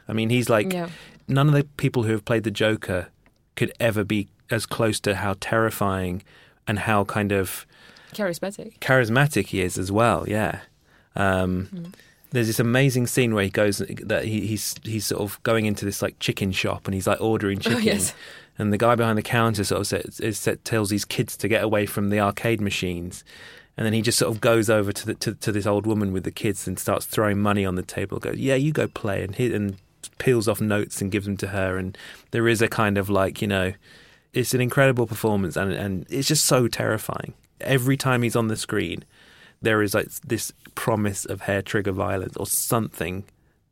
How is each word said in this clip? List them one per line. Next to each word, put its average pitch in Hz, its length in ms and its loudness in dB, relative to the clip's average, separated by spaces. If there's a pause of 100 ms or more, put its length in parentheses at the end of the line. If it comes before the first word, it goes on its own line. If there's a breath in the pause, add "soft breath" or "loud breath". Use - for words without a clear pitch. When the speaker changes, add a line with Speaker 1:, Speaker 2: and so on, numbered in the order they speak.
Speaker 1:
I 110 60 -6
mean, 110 160 0
he's 120 200 2
like, 120 240 2
Speaker 2:
Yeah. 175 160 -4 (380 loud breath)
Speaker 1:
none 139 200 4
of 151 60 6
the 143 100 4 (140)
people 127 260 0
who 107 80 0
have 107 140 -2
played 113 180 2
the 110 80 0
Joker 101 560 0 (480)
could - 240 -2
ever 107 240 2
be 104 240 0 (220)
as 117 160 -2
close 110 360 0
to 101 140 0
how 98 240 -2
terrifying 98 840 0 (440 soft breath)
and 107 120 0
how 104 260 2
kind 104 260 0
of 98 340 -2 (480 loud breath)
Speaker 2:
Charismatic. 196 640 -6
Speaker 1:
charismatic 127 680 4
he 95 140 -2
is 90 160 -2
as 95 140 -4
well, 101 360 4
yeah. 101 320 -2 (560 soft breath)
Um, 92 580 2
Speaker 2:
Mm. 175 200 -12 (380 soft breath)
Speaker 1:
there's 120 160 2
this 110 120 0
amazing 123 480 2
scene 120 260 2
where 104 100 4
he 98 60 0
goes, 104 300 2
that 98 460 -4
he, 107 220 -2
he's, 107 360 -4
he's 110 220 -4
sort - 160 -4
of 101 220 -6
going 113 220 2
into 104 200 -2
this, 101 160 -4
like, 95 180 -2
chicken 107 320 -2
shop 95 360 -4
and 98 60 -2
he's, 95 140 -2
like, 101 140 2
ordering 104 360 0
Speaker 2:
<laughs> - 80 -6
Oh, 226 40 2
Speaker 1:
chicken. 233 140 2
Speaker 2:
yes. 202 300 0 (440 loud breath)
Speaker 1:
And 107 140 2
the 104 60 2
guy 117 180 4
behind 113 220 2
the 107 60 0
counter 113 400 2
sort 92 180 0
of 98 60 -4
says, - 320 -4
is, 110 200 -2
said, - 240 -2
tells 107 260 0
these 104 160 0
kids - 320 -4
to - 100 -4
get 104 160 2
away 104 220 2
from 101 240 -2
the 104 100 2
arcade 104 420 0
machines. 90 640 -4 (540 loud breath)
And 113 80 -2
then 110 80 2
he 110 80 2
just 110 160 2
sort - 160 2
of 110 80 -6
goes 113 280 4
over 107 220 2
to, - 160 -8
the, 107 80 -4
to, - 200 -4
to - 160 -4
this 101 140 -2
old 104 200 2
woman 104 280 0
with 92 100 -4
the - 80 -4
kids - 360 -4
and 92 120 -4
starts - 260 -2
throwing 104 340 2
money 101 260 2
on 92 100 -2
the 90 80 -2
table, - 360 -6
goes, - 180 -6
"Yeah, 131 180 2
you 139 180 2
go 120 140 0
play," 98 360 -4
and 95 120 -8
he, 123 180 0
and 101 240 -2 (400)
peels 117 300 2
off 107 140 0
notes 104 400 0
and 101 100 -2
gives 101 140 0
them 101 120 -2
to 98 100 -6
her. 95 300 -2
And 95 200 -6 (340 loud breath)
there 117 160 2
is 117 140 4
a 113 60 4
kind 104 300 2
of, 98 120 0
like, 95 320 2
you 110 60 0
know, 95 260 0 (600 soft breath)
it's 127 200 0
an 127 80 2
incredible 123 460 4
performance 101 500 0
and, 95 160 0
and 95 360 -4
it's 135 180 -2
just 156 180 2
so 127 220 4
terrifying. - 680 -4 (280)
Every 131 360 0
time 127 240 0
he's 117 140 0
on 117 120 2
the 110 100 -2
screen, 92 460 -4 (580 soft breath)
there 110 200 2
is, 104 120 0
like, 104 140 0 (180)
this - 260 -4 (240)
promise 107 500 -2
of 95 160 -8
hair 98 200 -2
trigger 98 300 -2
violence 95 460 -4
or - 100 -4
something 98 760 -2 (480)